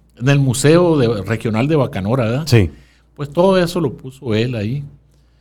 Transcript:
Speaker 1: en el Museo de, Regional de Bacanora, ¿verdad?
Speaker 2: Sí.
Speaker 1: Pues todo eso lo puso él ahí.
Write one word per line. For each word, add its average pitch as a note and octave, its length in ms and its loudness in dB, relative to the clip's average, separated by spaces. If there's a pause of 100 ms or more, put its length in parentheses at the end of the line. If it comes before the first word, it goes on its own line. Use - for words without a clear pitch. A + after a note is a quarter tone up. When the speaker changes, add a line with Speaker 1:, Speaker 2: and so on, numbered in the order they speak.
(200)
Speaker 1:
en B2 80 -2
el C#3+ 120 4
Museo D#3 580 2
de, A2+ 240 0
Regional A2 480 -2
de D#3+ 80 2
Bacanora, A2+ 480 -2
¿verdad? C3+ 220 -4
Speaker 2:
Sí. G2+ 240 4 (440)
Speaker 1:
Pues C#3+ 140 -10
todo F#3 280 2
eso F3 220 0
lo C3+ 140 -2
puso C3 420 -8
él A#2+ 200 -2
ahí. A2+ 280 -6 (580)